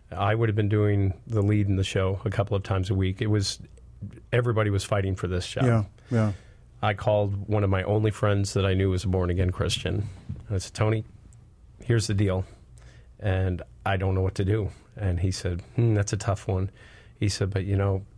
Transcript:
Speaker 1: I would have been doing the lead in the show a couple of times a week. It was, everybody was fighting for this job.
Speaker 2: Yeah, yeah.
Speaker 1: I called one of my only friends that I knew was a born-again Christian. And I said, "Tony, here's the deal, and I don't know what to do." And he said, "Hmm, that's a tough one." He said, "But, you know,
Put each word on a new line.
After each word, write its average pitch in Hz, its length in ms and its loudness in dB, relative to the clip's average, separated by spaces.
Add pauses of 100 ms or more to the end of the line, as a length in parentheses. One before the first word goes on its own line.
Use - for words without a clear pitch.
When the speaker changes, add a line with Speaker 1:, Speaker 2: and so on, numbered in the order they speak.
(120)
Speaker 1:
I 98 240 0
would 113 120 0
have 107 80 0
been 104 140 0
doing 101 440 2 (120)
the 110 160 -2
lead 104 260 2
in 101 100 2
the 95 60 0
show 95 400 -2
a 107 60 -2
couple 101 260 -2
of 98 60 0
times 95 300 -2
a - 20 2
week. 95 260 0
It 107 120 0
was, 104 280 0 (720)
everybody 117 380 2
was 98 140 2
fighting 95 320 0
for 92 120 -6
this 87 200 -2
job. - 180 -2
Speaker 2:
Yeah, 113 180 4 (280)
yeah. 110 200 2 (520)
Speaker 1:
I 107 120 2
called 101 520 0
one 104 160 2
of 98 60 2
my 95 140 2
only 107 260 2
friends 101 460 0
that 95 100 2
I 95 80 2
knew 95 160 2
was 92 140 0
a 92 40 -2
born-again 90 440 0
Christian. - 560 -2 (400)
And 107 80 -4
I - 20 0
said, - 160 -6
"Tony, 110 320 0 (800)
here's 113 220 2
the 104 80 0
deal, 95 280 2 (760)
and 95 420 0 (240)
I 98 120 0
don't 95 180 0
know 95 60 2
what 95 140 0
to 101 100 0
do." 98 260 0 (260)
And 90 220 -2
he 92 120 0
said, 90 300 -4 (140)
"Hmm, 117 180 4
that's 101 200 0
a 104 40 -2
tough - 300 -4
one." 95 240 -2 (480)
He 107 100 0
said, 98 220 -2
"But, 95 140 -2
you 98 100 0
know, 98 280 2 (140)